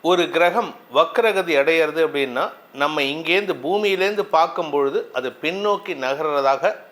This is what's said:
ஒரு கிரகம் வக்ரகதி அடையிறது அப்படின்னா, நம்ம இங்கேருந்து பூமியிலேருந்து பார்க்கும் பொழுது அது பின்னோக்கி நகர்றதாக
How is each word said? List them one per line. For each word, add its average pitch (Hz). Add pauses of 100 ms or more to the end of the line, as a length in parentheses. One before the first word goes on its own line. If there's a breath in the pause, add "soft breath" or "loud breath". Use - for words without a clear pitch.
ஒரு 175 (100)
கிரகம் 175 (280)
வக்ரகதி 180
அடையிறது 156
அப்படின்னா, 139 (380)
நம்ம 147
இங்கேருந்து 170 (100)
பூமியிலேருந்து 196 (100)
பார்க்கும் 165
பொழுது 143 (180)
அது 127 (140)
பின்னோக்கி 196 (100)
நகர்றதாக 139 (200)